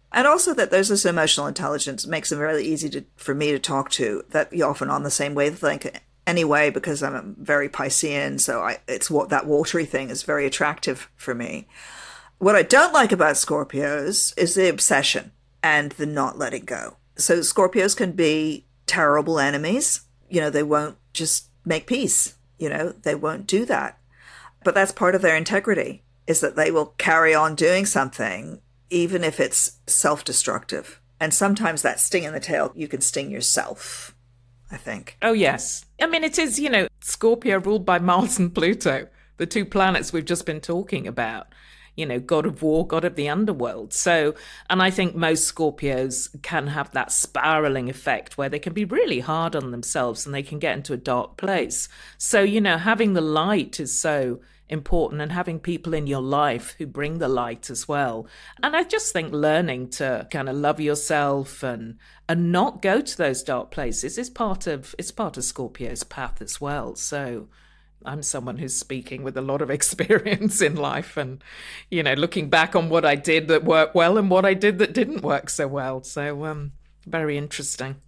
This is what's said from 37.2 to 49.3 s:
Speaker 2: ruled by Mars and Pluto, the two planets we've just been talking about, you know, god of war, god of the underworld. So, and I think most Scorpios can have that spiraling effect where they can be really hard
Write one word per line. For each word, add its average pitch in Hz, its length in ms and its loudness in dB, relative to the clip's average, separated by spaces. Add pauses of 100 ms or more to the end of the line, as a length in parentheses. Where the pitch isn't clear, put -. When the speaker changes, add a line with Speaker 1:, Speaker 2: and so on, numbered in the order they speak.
Speaker 2:
ruled 190 260 0
by 180 120 6
Mars 180 400 4
and 175 160 2
Pluto, 165 540 2 (300)
the 165 80 -2
two 202 180 -2
planets 190 480 2
we've 160 120 -2
just 170 200 -2
been 151 160 -6
talking 170 460 -4
about, 113 400 -6 (500)
you 160 80 -4
know, 127 160 -4
god 151 240 0
of 151 180 -4
war, 160 240 2
god 165 180 -2
of 175 100 -2
the 143 140 -4
underworld. 143 640 -4
So, 156 400 2 (340)
and 185 140 2
I 190 80 4
think 185 240 -2
most 160 380 0
Scorpios 139 920 -4
can 151 260 -4
have 143 220 -6
that - 220 -4
spiraling 143 760 2
effect - 480 -4
where 139 120 -2
they 143 100 -4
can 165 160 -8
be 208 100 0
really 214 360 0
hard 165 360 -2